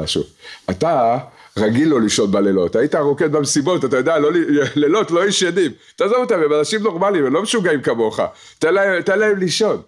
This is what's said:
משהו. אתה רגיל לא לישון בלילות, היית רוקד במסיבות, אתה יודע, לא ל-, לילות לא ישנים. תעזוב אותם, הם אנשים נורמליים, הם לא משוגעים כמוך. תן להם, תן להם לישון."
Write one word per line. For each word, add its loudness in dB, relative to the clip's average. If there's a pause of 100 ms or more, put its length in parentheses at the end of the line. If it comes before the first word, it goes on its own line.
משהו. -4 (480)
אתה 0 (380)
רגיל 2
לא 2
לישון 0
בלילות, 2
היית 0
רוקד 0
במסיבות, 0
אתה 0
יודע, 0
לא 2
ל-, 2 (140)
לילות 0
לא 2
ישנים. 0 (260)
תעזוב 0
אותם, 0
הם 2
אנשים -2
נורמליים, 0
הם 0
לא 0
משוגעים 0
כמוך. -2 (380)
תן 2
להם, 0
תן 0
להם 0
לישון." -2